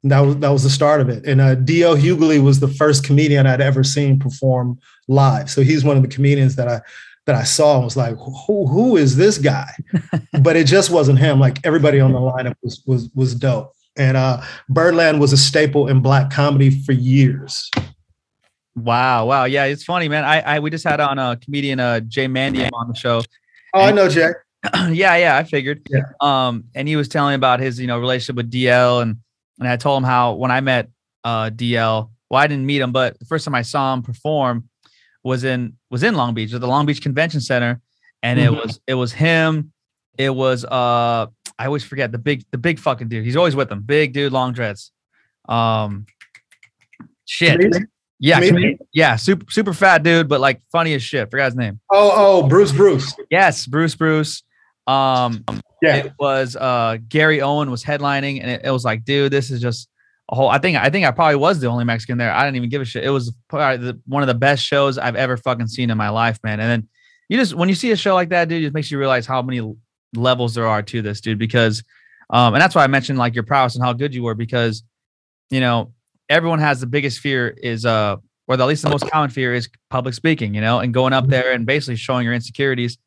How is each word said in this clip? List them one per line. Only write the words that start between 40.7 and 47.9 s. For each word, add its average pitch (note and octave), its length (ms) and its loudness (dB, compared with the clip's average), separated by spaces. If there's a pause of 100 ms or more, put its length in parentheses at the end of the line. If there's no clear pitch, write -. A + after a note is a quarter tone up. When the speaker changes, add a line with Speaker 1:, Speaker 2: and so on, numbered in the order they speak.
Speaker 2:
I A#2+ 60 -8
always C#3+ 180 -4
forget C3 280 -6
the A#2+ 80 -8
big, C3 320 -4
the - 80 -8
big D#3+ 180 -2
fucking B2 300 -4
dude. A2 180 -6
He's B2 120 -4
always E3+ 180 2
with C3+ 140 -2
them. G#2 120 -10
Big C#3+ 320 0
dude, C#3+ 200 -4
long B2+ 200 -2
dreads. A2 380 -10 (580)
Um, A2 560 -2 (1200)
shit. E3+ 340 2
Speaker 1:
Comedian? F#3+ 280 2 (320)